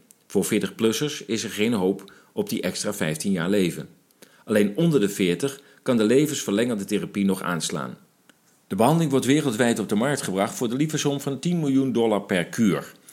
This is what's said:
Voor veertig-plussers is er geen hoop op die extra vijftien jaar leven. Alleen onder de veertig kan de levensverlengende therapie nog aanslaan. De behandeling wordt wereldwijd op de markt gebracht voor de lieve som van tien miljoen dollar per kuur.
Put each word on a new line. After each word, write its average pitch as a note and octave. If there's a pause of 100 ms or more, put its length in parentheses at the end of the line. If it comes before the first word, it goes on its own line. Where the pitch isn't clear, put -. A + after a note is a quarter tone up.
(260)
Voor F#2+
veertig-plussers A2
is G#2+
er G#2
geen G#2
hoop G2 (200)
op G#2
die -
extra G2+
vijftien D#2+
jaar F2
leven. E2+ (560)
Alleen G#2
onder D#3+
de G2+
veertig F2+ (220)
kan B2+
de A2
levensverlengende A#2+
therapie G2
nog F#2
aanslaan. D#2 (680)
De G2+
behandeling D3
wordt C3
wereldwijd B2
op G2
de A2
markt B2+
gebracht G2
voor B2
de A#2
lieve D#3
som C#3+
van C#3
tien F3
miljoen C3+
dollar A2
per F2+
kuur. F#2+ (200)